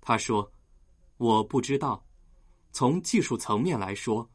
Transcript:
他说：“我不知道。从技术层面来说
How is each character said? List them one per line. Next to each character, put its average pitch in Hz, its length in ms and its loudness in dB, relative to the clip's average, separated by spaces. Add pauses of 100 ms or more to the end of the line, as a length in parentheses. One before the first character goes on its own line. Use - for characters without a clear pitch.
他 117 160 0
说 104 340 -2 (680)
：“我 110 260 4
不 135 160 0
知 139 160 -2
道。 139 280 -4 (720)
从 147 280 2
技 214 180 2
术 127 160 -2
层 107 260 -2
面 165 160 0
来 98 160 -4
说 117 400 -4